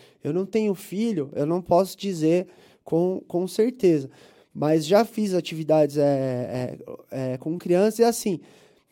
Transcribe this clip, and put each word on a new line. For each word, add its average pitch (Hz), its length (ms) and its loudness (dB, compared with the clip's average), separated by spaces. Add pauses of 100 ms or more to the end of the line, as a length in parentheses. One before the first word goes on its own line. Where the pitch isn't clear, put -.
(240)
Eu 147 100 -4
não 185 120 -2
tenho 208 300 0
filho, 185 580 -4
eu 143 120 -2
não 170 160 -2
posso 175 360 2
dizer 175 500 0 (360)
com, 180 440 -2
com 175 200 -2
certeza. 175 640 2 (480)
Mas 156 280 2
já 202 180 6
fiz 214 300 -4
atividades, 156 640 0
é, 131 800 -2 (340)
é, 131 220 -6
é, 131 40 -8
com 160 200 -6
criança 202 460 2
e - 20 6
assim, 220 340 -2 (520)